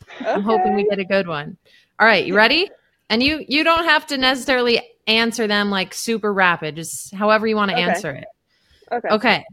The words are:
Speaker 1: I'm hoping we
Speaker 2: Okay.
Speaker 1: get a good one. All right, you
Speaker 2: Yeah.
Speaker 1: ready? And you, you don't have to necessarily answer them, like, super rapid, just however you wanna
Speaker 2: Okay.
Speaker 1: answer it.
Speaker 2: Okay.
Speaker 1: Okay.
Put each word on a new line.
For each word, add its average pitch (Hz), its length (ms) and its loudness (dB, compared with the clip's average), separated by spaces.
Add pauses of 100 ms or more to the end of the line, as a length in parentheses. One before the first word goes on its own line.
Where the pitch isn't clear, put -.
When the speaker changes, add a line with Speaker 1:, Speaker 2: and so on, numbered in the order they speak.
(260)
Speaker 1:
I'm 214 160 -2
hoping 220 320 2
we 202 80 0
Speaker 2:
Okay. 415 80 0
Speaker 1:
get 202 80 -2
a 196 60 -4
good 196 240 0
one. 156 280 -8 (440)
All 214 60 6
right, 202 200 4
you 180 80 -2
Speaker 2:
Yeah. 202 60 4
Speaker 1:
ready? 294 300 2 (400)
And 226 120 0
you, 294 240 -2
you 294 160 0
don't 330 220 2
have 302 240 2
to 285 100 -4
necessarily 254 640 2 (240)
answer 226 400 0
them, 208 240 0
like, 185 240 -4
super 214 380 -4
rapid, 175 420 0
just - 400 -12
however 214 320 2
you 220 80 0
wanna 202 200 0
Speaker 2:
Okay. 175 80 0
Speaker 1:
answer 175 280 -2
it. 135 140 -14 (680)
Speaker 2:
Okay. 220 180 -4
Speaker 1:
Okay. 214 440 2